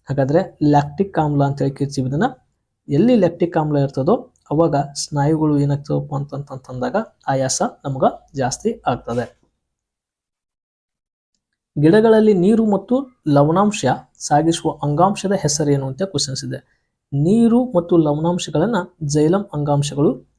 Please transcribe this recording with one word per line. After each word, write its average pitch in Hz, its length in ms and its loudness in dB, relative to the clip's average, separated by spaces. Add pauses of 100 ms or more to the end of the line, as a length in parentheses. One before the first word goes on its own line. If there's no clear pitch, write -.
ಹಾಗಾದ್ರೆ 139 540 -2
ಲ್ಯಾಕ್ಟಿಕ್ 147 560 0
ಆಮ್ಲ 147 260 0
ಅಂತ 139 180 -4
ಹೇಳಿ 139 120 -2
ಕರಿತೀವಿ 139 340 -4
ಇದನ್ನ. 160 160 -2 (640)
ಎಲ್ಲಿ 208 280 4
ಲ್ಯಾಕ್ಟಿಕ್ 170 400 0
ಆಮ್ಲ 151 220 0
ಇರ್ತದೋ 139 500 0 (220)
ಅವಾಗ 151 260 0
ಸ್ನಾಯುಗಳು 147 840 -2
ಏನಾಗ್ತವಪ್ಪ 143 560 -2
ಅಂತಂತಂದಾಗ 135 840 -8 (320)
ಆಯಾಸ 135 340 -2 (220)
ನಮ್ಗ 139 200 -4 (300)
ಜಾಸ್ತಿ 139 520 -6
ಆಗ್ತದೆ. 120 540 -6 (2500)
ಗಿಡಗಳಲ್ಲಿ 214 560 6
ನೀರು 214 360 2
ಮತ್ತು 247 580 -2
ಲವಣಾಂಶ 165 560 2 (340)
ಸಾಗಿಸುವ 156 540 0
ಅಂಗಾಂಶದ 180 600 0
ಹೆಸರೇನು 143 540 0
ಅಂತ 131 160 -6
ಕ್ವಶನ್ಸ್ 135 420 -6
ಇದೆ. - 460 -14 (220)
ನೀರು 226 600 2
ಮತ್ತು 175 240 0
ಲವಣಾಂಶಗಳನ್ನ 160 800 0 (260)
ಜೈಲಮ್ 156 500 0
ಅಂಗಾಂಶಗಳು, 147 720 -2 (140)